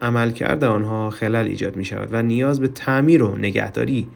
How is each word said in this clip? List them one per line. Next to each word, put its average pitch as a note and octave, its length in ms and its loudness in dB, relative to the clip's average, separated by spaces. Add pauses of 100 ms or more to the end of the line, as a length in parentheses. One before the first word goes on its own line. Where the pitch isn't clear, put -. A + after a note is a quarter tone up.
عملکرد A#2 640 0
آنها A2 460 0
خلل A2 360 -2
ایجاد G2+ 300 -4
می‌شود G2+ 360 -6
و A2+ 100 0
نیاز B2+ 380 2
به C3 80 0
تعمیر C3+ 540 4
و G2+ 140 2
نگهداری G#2+ 800 -2